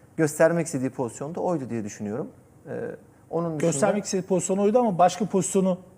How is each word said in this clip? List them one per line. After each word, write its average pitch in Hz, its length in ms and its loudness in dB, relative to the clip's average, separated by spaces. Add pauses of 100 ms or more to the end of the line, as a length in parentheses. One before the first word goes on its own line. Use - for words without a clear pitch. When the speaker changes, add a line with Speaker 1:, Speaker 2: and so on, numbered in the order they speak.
(180)
Speaker 1:
göstermek 165 480 4
istediği 131 240 -4
pozisyon 139 460 -6
da 185 60 -8
oydu 165 280 -2
diye 117 140 -4
düşünüyorum. 104 440 -6 (400)
Ee, 143 40 -10 (580)
onun 170 160 -2 (140)
dışında 170 120 2
Speaker 2:
Göstermek 196 340 0
istediği 185 220 -4
pozisyon 190 300 0
oydu 208 220 4
ama 220 180 2
başka 180 280 4
pozisyonu 185 520 0 (200)